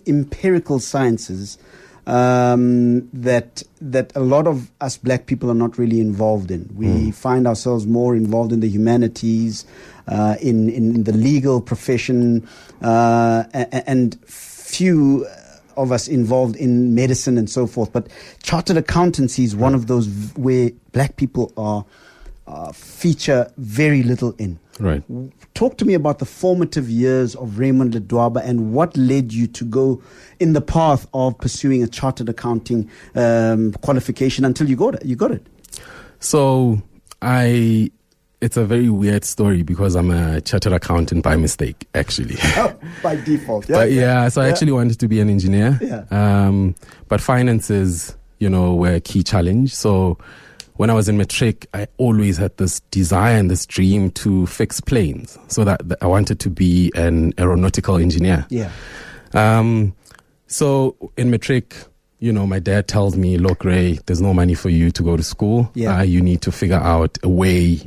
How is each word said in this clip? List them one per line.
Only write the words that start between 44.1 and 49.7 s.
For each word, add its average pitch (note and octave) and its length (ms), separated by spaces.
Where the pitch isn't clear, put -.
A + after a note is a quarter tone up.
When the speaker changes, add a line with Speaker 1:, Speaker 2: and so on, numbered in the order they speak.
Speaker 2:
so C3+ 120
I C3 40
Speaker 1:
Yeah. C3 60
Speaker 2:
actually D3 220
wanted A#2+ 260
to A#2+ 80
be G#2+ 120
an G#2 100
engineer. G2+ 520
Speaker 1:
Yeah. A2+ 300
Speaker 2:
Um, G2 640
but G#2 120
finances, G#2+ 960
you G#2 100
know, F2+ 280
were F2 180
a E2+ 80
key F#2+ 220
challenge. G#2 500